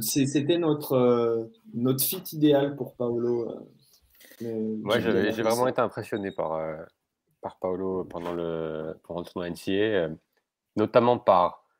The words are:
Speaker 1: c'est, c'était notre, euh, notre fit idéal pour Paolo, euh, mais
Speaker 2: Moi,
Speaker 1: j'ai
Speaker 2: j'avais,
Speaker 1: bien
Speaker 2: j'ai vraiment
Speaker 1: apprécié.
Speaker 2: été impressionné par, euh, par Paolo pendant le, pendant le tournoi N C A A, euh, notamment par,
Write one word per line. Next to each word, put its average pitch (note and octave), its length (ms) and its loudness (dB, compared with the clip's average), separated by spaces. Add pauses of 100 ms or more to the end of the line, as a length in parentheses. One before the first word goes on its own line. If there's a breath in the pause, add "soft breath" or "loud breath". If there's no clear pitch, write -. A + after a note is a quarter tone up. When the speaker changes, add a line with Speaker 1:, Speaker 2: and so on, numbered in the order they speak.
Speaker 1:
c'est, C3 260 0
c'était D#3 320 2
notre, D3 340 0
euh, A#2+ 520 4 (300)
notre C3 300 0
fit F#3 180 -4 (100)
idéal C#3+ 440 4
pour - 180 -10
Paolo, A#2+ 560 -2
euh, - 100 -12 (800)
mais A#2 120 -8
Speaker 2:
Moi, A2 460 0
Speaker 1:
j'ai A2+ 80 -2
Speaker 2:
j'avais, G2 160 2
Speaker 1:
bien G#2+ 100 0
Speaker 2:
j'ai A2 100 -4
vraiment A2+ 200 2
Speaker 1:
apprécié. B2+ 100 0
Speaker 2:
été - 80 0
impressionné G#2 500 -4
par, D#2+ 240 -4
euh, D#2 220 -6 (640)
par - 180 -12
Paolo F#2 460 -4
pendant F2 280 -8
le, D#2+ 680 -6
pendant E2+ 180 -10
le E2+ 60 -10
tournoi F2 220 -8
N E2+ 80 -8
C - 160 -6
A G2+ 120 2
A, A2+ 40 2
euh, F2+ 200 0 (680)
notamment A#2 420 4
par, F2+ 460 4 (160)